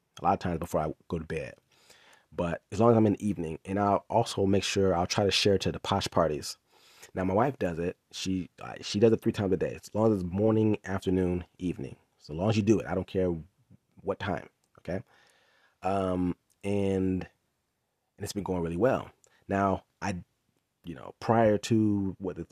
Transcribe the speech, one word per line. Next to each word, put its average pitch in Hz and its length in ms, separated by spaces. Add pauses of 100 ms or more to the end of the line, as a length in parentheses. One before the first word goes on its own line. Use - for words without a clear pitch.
(200)
a 80 40
lot 92 100
of 95 40
times 87 220
before 85 200
I 78 120 (160)
go 87 100
to 78 60
bed, 76 300 (800)
but 87 380
as 98 80
long 117 140
as 113 40
I'm 110 100
in 104 80
the - 120
evening, 82 380
and 98 140
I'll 101 300
also 107 380
make 98 160
sure 95 320
I'll 87 120
try 104 180
to 95 60
share 98 280
to 87 140
the - 80
Posh - 280
parties. 76 480 (580)
Now, 92 100
my 92 100
wife 127 240
does 85 200
it. 85 180 (160)
She, 92 380 (120)
uh, 57 200
she - 180
does 113 120
it 110 100
three 113 100
times 98 200
a 90 40
day. 67 240
As - 140
long 110 180
as 95 100
it's 87 80
morning, 110 540
afternoon, 92 600 (140)
evening. 82 380 (220)
So - 160
long 92 160
as 107 60
you 110 60
do 101 160
it, - 80
I 82 80
don't 92 120
care 92 280 (680)
what 95 160
time, 101 300 (320)
okay? 92 220 (800)
Um, 92 540 (260)
and, 95 640 (920)
and 98 80
it's - 80
been 101 100
going 90 200
really 82 140
well. 107 340 (380)
Now, 98 360 (180)
I, 95 140 (680)
you 85 100
know, 50 240
prior 113 400
to, 104 600
what, 90 180
the 82 160